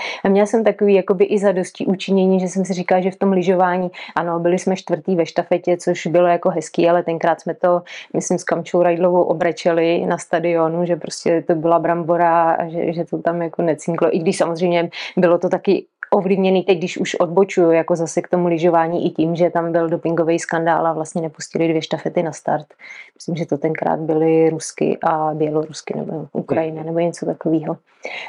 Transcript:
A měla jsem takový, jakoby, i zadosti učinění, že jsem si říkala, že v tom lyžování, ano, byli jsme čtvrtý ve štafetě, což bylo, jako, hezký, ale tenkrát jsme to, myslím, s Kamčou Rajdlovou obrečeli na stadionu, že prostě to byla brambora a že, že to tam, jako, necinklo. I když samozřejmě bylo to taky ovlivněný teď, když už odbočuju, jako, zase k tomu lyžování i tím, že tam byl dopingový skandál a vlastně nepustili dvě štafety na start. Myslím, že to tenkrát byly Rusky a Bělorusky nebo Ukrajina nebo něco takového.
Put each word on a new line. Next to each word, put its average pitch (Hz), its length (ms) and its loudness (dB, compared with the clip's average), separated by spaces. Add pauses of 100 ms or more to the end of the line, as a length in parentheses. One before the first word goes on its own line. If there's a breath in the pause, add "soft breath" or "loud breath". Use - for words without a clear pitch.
(240 loud breath)
A 202 60 2
měla 196 160 6
jsem 226 180 0
takový, 202 300 4
jakoby, 190 320 4
i 208 140 0
zadosti 185 460 0
učinění, 190 540 2
že 185 80 -2
jsem 185 180 -2
si 185 80 -4
říkala, 180 280 0
že 185 100 0
v - 40 -12
tom 196 160 0
lyžování, 180 600 2 (240 loud breath)
ano, 170 240 -2
byli 175 200 2
jsme 190 160 0
čtvrtý 175 400 -4
ve 160 100 2
štafetě, 175 520 -2
což 175 300 -4
bylo, 175 200 4
jako, 175 220 2
hezký, 170 400 -2
ale 175 140 2
tenkrát 165 380 -2
jsme 170 140 -6
to, 175 260 2 (320 loud breath)
myslím, 170 260 -2
s - 40 -10
Kamčou 170 400 -2
Rajdlovou 175 400 2
obrečeli 170 800 0
na 175 120 -2
stadionu, 165 680 0
že 170 100 0
prostě 165 520 -2
to 175 80 2
byla 165 240 2
brambora 170 720 2
a 165 160 -2
že, 165 260 -4
že 165 120 -4
to 165 120 -6
tam, 170 240 -2
jako, 170 200 -4
necinklo. 165 540 0
I 185 40 2
když 170 180 0
samozřejmě 170 520 0 (280 loud breath)
bylo 170 200 4
to 175 120 -2
taky 185 360 0 (260)
ovlivněný 190 520 2
teď, 190 140 2
když 175 200 -6
už - 180 -4
odbočuju, 175 560 2
jako, 165 240 2
zase 165 260 -2
k - 60 -14
tomu 175 200 0
lyžování 165 580 2
i 156 40 2
tím, 160 260 0
že 170 140 2
tam 165 220 -2
byl 165 180 0
dopingový 165 500 0
skandál 165 480 0
a 165 60 0
vlastně 156 280 -6
nepustili 160 460 -4
dvě 160 140 0
štafety 156 420 -4
na 160 80 -4
start. 151 340 -4 (500 loud breath)
Myslím, - 200 -8
že 160 100 -4
to 147 120 -2
tenkrát 160 420 -2
byly 160 500 4
Rusky 156 540 -4
a 156 300 0
Bělorusky 156 640 -4
nebo 151 360 -8
Ukrajina 160 500 -4
nebo 165 160 -4
něco 170 260 -2
takového. 160 520 -2 (520 loud breath)